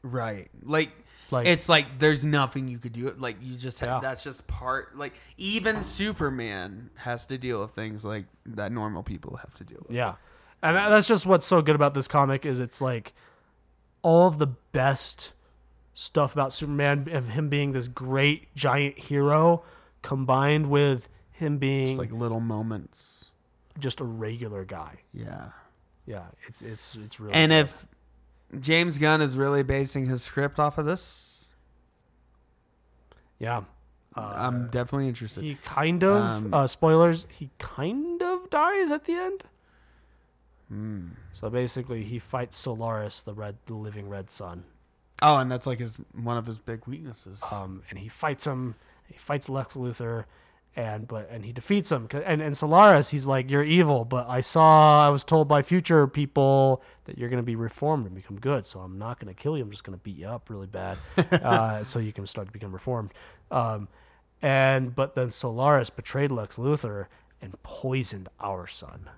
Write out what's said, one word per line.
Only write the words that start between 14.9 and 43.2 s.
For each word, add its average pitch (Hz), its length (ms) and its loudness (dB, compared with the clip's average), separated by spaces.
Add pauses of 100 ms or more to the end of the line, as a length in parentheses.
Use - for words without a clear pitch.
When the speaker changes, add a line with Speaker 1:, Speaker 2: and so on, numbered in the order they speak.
Speaker 2:
stuff - 400 -2
about 139 180 0
Superman, 143 580 0
of 131 180 -2
him 147 200 -2
being 143 240 0
this 127 160 -2
great 135 680 0
giant 139 440 0
hero, 151 640 4 (400)
combined 139 680 2
with 143 400 2 (240)
him 147 240 -2
being 135 320 0
Speaker 1:
Just, 131 100 -2
like, 117 140 -6
little 113 280 -4
moments. 110 880 -8 (480)
Speaker 2:
just 135 220 -6
a 139 40 -6
regular 113 600 -8
guy. 92 320 -14 (160)
Speaker 1:
Yeah. 110 320 -12 (600)
Speaker 2:
Yeah, 95 180 -12 (220)
it's, - 140 -20
it's, - 360 -14
it's 107 220 -16
really 104 160 -8
Speaker 1:
And 160 160 6
Speaker 2:
good. 160 100 6
Speaker 1:
if - 260 -4 (760)
James 160 380 0
Gunn 156 220 4
is 135 160 0
really 139 280 2
basing 135 420 -2
his 127 160 -4
script 143 380 -4
off 147 180 0
of 151 80 -2
this, - 680 -8 (1800)
Speaker 2:
Yeah. 113 240 -4 (540)
Uh, 107 200 -12
Speaker 1:
I'm 123 320 -4
definitely 127 400 -2
interested. 117 340 -8
Speaker 2:
he 147 220 -8
kind 165 400 0
of, 202 180 6
Speaker 1:
Um, 107 320 -2
Speaker 2:
uh, 139 140 4
spoilers, 165 600 4
he 139 300 -16
kind 294 640 -6
of 359 260 -4
dies 339 440 2
at 294 140 -4
the 339 100 -2
end. 381 260 -6 (1300)
Speaker 1:
Hmm. 104 400 -10 (240)
Speaker 2:
So 107 180 -10
basically, 123 540 -4
he 117 160 -8
fights - 380 -8
Solaris, 110 640 -6